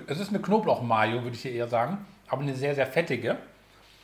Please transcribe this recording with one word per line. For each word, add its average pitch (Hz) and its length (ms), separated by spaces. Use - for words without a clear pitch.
es 147 140
ist 196 80
eine 202 120
Knoblauch-Mayo, 117 840
würde 123 100
ich - 80
hier 127 100
eher 120 140
sagen. 127 400
Aber 135 140
eine 139 120
sehr, 139 200
sehr 135 120
fettige. 135 520